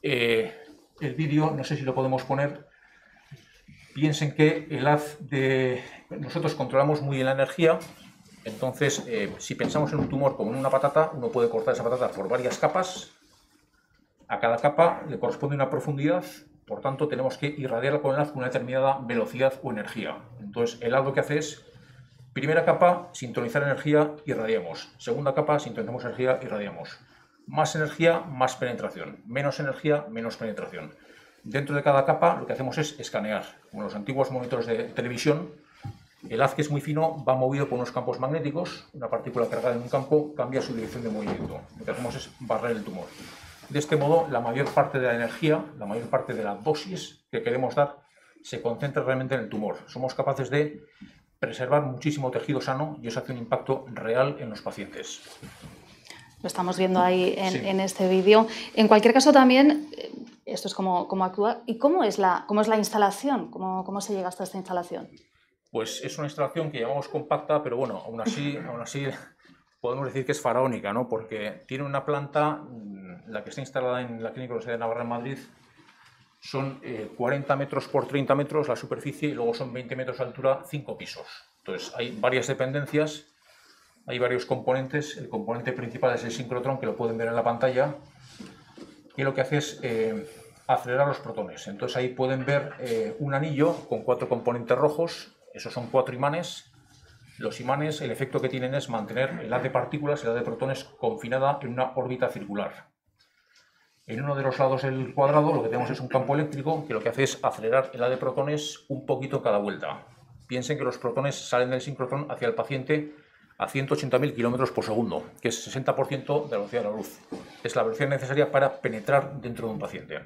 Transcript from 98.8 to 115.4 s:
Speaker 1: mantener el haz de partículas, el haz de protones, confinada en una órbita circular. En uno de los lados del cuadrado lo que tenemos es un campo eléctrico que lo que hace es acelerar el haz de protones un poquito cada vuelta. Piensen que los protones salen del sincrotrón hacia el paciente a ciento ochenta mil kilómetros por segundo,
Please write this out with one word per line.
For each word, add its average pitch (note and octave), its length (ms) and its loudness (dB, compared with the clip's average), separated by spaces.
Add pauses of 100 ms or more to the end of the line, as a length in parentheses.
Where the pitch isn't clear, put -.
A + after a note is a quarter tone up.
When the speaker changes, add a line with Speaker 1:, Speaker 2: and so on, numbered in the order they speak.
Speaker 1:
mantener A2+ 540 -4
el A2 100 -4
haz B2 100 0
de B2+ 80 0
partículas, D3 520 -2
el A#2 80 0
haz A2+ 60 0
de A#2+ 60 -2
protones, B2 420 -4
confinada B2+ 800 0
en B2+ 80 -6
una B2+ 260 -2
órbita B2+ 320 0
circular. G2+ 600 -6 (1160)
En A#2 160 -6
uno C#3+ 120 0
de C3+ 80 -2
los C3 160 2
lados C3 240 4
del C3 300 -2
cuadrado D3 400 6
lo B2 100 2
que - 60 0
tenemos B2 220 0
es B2+ 100 -4
un B2+ 80 -6
campo C3 260 2
eléctrico D3 520 -2
que A#2 80 -4
lo A2 60 0
que A#2 100 0
hace C3+ 140 2
es - 180 -2
acelerar B2 500 2
el A#2+ 100 -4
haz B2 60 2
de B2+ 80 0
protones C#3 720 -4
un C3 160 -6
poquito C3 380 -2
cada G#2 160 4
vuelta. F#2 480 -4 (400)
Piensen B2+ 320 -4
que C3+ 60 -4
los B2 120 -2
protones C3 380 -2
salen B2 360 0
del B2+ 120 -2
sincrotrón C#3 480 -4
hacia A#2+ 180 -2
el A2+ 60 0
paciente C#3+ 600 -2 (440)
a - 100 -2
ciento C3+ 260 0
ochenta B2+ 240 2
mil D3 160 2
kilómetros B2 360 2
por - 140 -2
segundo, G#2+ 400 0 (180)